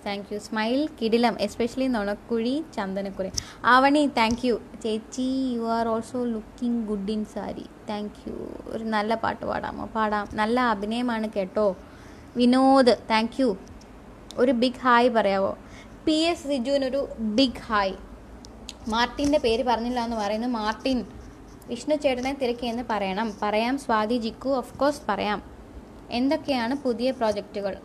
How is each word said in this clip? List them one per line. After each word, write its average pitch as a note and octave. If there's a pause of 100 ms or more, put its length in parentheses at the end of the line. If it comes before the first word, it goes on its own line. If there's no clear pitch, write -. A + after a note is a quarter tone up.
thank G3+
you. G#3
Smile A#3 (120)
കിടിലം, A#3
especially A#3+
നുണക്കുഴി A#3 (120)
ചന്ദനക്കുറി. G3 (340)
ആവണി, C#4
thank A#3 (100)
you. A3 (220)
ചേച്ചി, B3+
you A3+
are A3+
also A3+ (160)
looking A#3+ (140)
good G3+
in G#3+
saree. G3 (220)
Thank G#3 (160)
you. - (200)
ഒരു A3+
നല്ല A3
പാട്ട് -
പാടാമോ? -
പാടാം. G#3
നല്ല A3
അഭിനയമാണ് A3
കേട്ടോ. G3 (640)
വിനോദ്, C4
thank A3+
you. F#3+ (800)
ഒരു B3
big B3
hi A#3+
പറയാവോ? G3 (480)
പി D#4+
എസ് E4
സിജുവിനൊരു C#4 (120)
big A3+
hi. G3+ (920)
മാർട്ടിൻ്റെ B3
പേര് A#3+
പറഞ്ഞില്ല A#3+
എന്ന് A#3
പറയുന്നു. A3
മാർട്ടിൻ, A3 (640)
വിഷ്ണു D4
ചേട്ടനെ C4+
തിരക്കിയെന്ന് A#3+
പറയണം. G3+
പറയാം A3
സ്വാതി A3
ജിക്കു, A3+
of C4
course C#4+
പറയാം. G3 (680)
എന്തൊക്കെയാണ് B3+
പുതിയ B3+
പ്രോജക്റ്റുകൾ? G3+